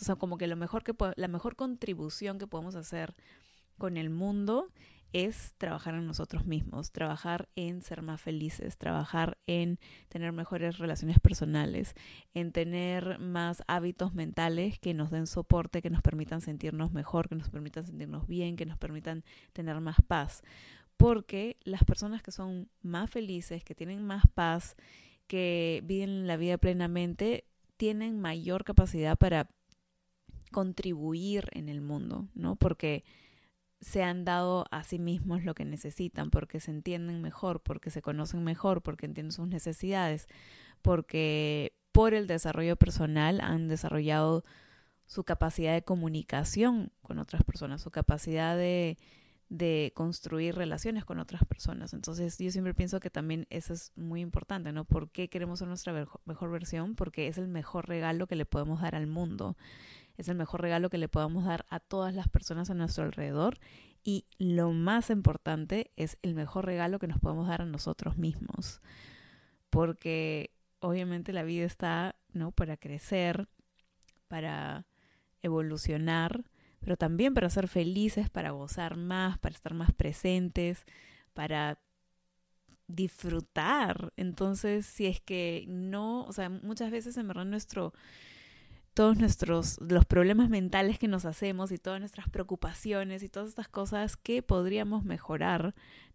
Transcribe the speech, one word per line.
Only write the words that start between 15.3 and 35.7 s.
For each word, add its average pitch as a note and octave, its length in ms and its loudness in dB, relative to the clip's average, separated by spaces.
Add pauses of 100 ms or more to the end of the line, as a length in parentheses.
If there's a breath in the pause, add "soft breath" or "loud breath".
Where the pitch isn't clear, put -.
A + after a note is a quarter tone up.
que E3+ 80 -4
nos E3 120 0
permitan D#3+ 400 0
sentirnos D#3 500 -4
mejor, E3 380 -2
que D#3+ 60 -8
nos D#3 140 -4
permitan D3+ 360 -10
sentirnos D3+ 420 -8
bien, F3 300 -2
que E3 80 -6
nos D#3+ 120 -8
permitan D#3+ 460 -8 (300 loud breath)
tener D#3+ 260 -6
más D#3+ 260 -6
paz. D3 380 -4 (540 loud breath)
Porque A3 640 4
las F#3 200 2
personas G#3+ 380 -2
que - 100 -14
son F#3 380 -8 (120)
más F3 280 -4
felices, F3+ 540 -8
que - 120 -14
tienen G3 300 -8
más G3 180 -6 (100)
paz, E3+ 420 0 (520 loud breath)
que F3 580 -2
viven G3 420 -2
la E3+ 100 0
vida F3 200 0
plenamente, F3 880 0 (320)
tienen G#3+ 420 -2
mayor F3 440 -2
capacidad E3 540 6
para F3 320 6 (1040)
contribuir F#3 1000 -2
en D3 180 -8
el D3 120 -6
mundo, D3 520 -4
¿no? E3+ 220 -2
Porque D#3+ 480 2 (800 loud breath)
se - 220 -2
han F3+ 220 -2
dado F3+ 460 2
a D3+ 120 -4
sí E3+ 160 -4
mismos E3+ 440 0
lo E3+ 100 -2
que D3+ 120 -6
necesitan, D3+ 680 -6